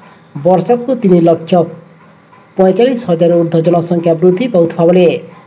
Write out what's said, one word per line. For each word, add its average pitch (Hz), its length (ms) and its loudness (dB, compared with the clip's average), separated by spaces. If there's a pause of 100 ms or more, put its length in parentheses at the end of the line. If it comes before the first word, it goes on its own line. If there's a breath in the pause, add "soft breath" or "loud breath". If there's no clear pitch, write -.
(460 loud breath)
ବର୍ଷକୁ 233 460 0 (100)
ତିନି 180 180 4 (100)
ଲକ୍ଷ 165 220 -2 (1040)
ପଇଁଚାଳିଶ 208 520 0
ହଜାର 170 220 0 (100)
ଊର୍ଦ୍ଧ୍ୱ 160 240 -2
ଜନସଂଖ୍ୟା 170 560 0
ବୃଦ୍ଧି 185 320 0
ପାଉଥିବା 170 360 0
ବେଳେ 180 180 4 (400 loud breath)